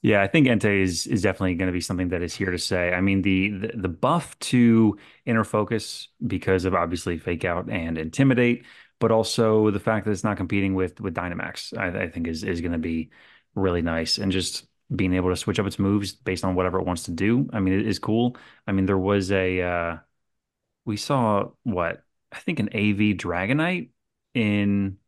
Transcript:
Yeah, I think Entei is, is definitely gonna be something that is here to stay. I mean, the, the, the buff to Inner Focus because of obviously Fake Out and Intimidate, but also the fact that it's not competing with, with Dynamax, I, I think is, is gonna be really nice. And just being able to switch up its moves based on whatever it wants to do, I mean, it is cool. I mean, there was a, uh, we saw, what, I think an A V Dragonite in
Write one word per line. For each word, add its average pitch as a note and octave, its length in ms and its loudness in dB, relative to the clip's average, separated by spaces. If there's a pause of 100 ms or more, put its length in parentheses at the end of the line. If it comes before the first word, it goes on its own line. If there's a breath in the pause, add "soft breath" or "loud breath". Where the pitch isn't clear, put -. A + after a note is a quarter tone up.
Yeah, G#2+ 200 4
I G2 60 2
think D3+ 180 4
Entei G#2 360 2
is, F#2 240 -2
is G#2+ 160 -2
definitely F#2 320 0
gonna F2+ 180 -2
be F2+ 80 -2
something F2+ 300 -4
that F2 120 -2
is E2+ 120 -6
here F#2+ 160 -2
to F2+ 80 -4
stay. F2+ 340 -2
I F2+ 80 0
mean, G2 220 2
the, F#2+ 280 2
the, G2+ 240 -6
the F#2+ 140 -4
buff C3 520 -2
to A2+ 580 6 (260 loud breath)
Inner A2+ 200 2
Focus G#2+ 640 -4 (180)
because F#2+ 400 0
of F#2 80 0
obviously E2+ 440 -2
Fake E2+ 280 -6
Out F2 240 -4
and E2 260 -4
Intimidate, A#2+ 680 2 (320 loud breath)
but A2+ 120 2
also A2 600 4
the G2+ 100 -2
fact A2 240 0
that G#2+ 80 0
it's F#2 120 -4
not G#2 120 0
competing F#2+ 380 -2
with, F#2 260 -2
with F#2+ 140 -6
Dynamax, F2 640 -8
I, F#2+ 260 -4
I E2+ 60 -8
think E2 160 -6
is, D#2+ 180 -6
is F2+ 160 -2
gonna E2+ 180 -4
be E2 320 -4 (440 soft breath)
really F#2 260 0
nice. E2 380 -2
And G2+ 120 -2
just - 360 -4 (280)
being F#2 200 0
able F#2 160 2
to F2+ 60 0
switch - 220 -2
up G2+ 80 0
its G2 120 -6
moves G2 340 0
based F#2 320 -6
on F#2 100 0
whatever F2+ 240 0
it F#2 80 -2
wants F2+ 180 -4
to - 60 -10
do, A2 440 0
I A2 60 -2
mean, F#2 120 2
it G#2 140 0
is G#2+ 120 -2
cool. A#2+ 380 0 (300 loud breath)
I G2+ 60 -2
mean, F#2+ 120 2
there F#2+ 140 2
was G2 340 2
a, F#2 300 0
uh, F2 340 -2 (880)
we G#2 140 -4
saw, A2 500 0 (140)
what, F2+ 420 -4 (280)
I - 80 -14
think E3 200 -4
an G2+ 120 -2
A G#2 200 2
V G#2 220 2
Dragonite A2+ 760 -2 (440)
in G2+ 720 0